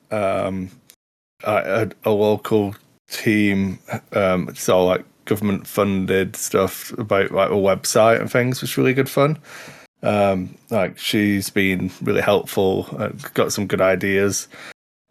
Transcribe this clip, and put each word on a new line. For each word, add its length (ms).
um, 600
a, 440
a, 60
a 0
local 640
team, 720
um, 360
it's 200
all, 180
like, 180
government 420
funded 680
stuff 640
about, 320
like, 200
a 40
website 680
and 120
things, 280
which 120
is 60
really 160
good 160
fun. 280
Um, 540
like, 280
she's 500
been 440
really 200
helpful, 640
uh, 120
got 180
some 160
good 140
ideas. 640